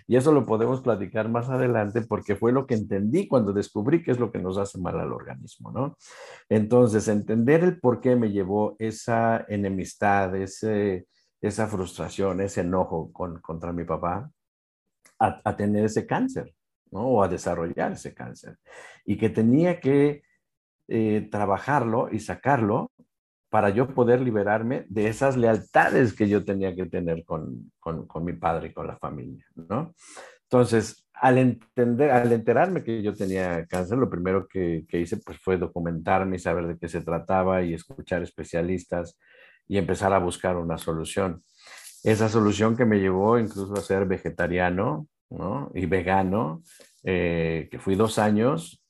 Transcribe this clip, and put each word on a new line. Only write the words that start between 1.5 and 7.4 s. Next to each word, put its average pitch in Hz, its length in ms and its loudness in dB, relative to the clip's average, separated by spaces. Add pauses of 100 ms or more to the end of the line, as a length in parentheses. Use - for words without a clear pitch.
porque 104 340 -4
fue 117 160 2
lo 135 140 2
que 123 80 -2
entendí 107 540 0
cuando 107 240 2
descubrí 110 500 0
qué - 80 -2
es 120 80 0
lo 113 140 -2
que 98 60 -6
nos 92 200 -4
hace 98 220 -6
mal 85 180 -4
al 73 140 -6
organismo, - 580 -14
¿no? 139 260 -6 (520)
Entonces, 107 600 4
entender 117 540 2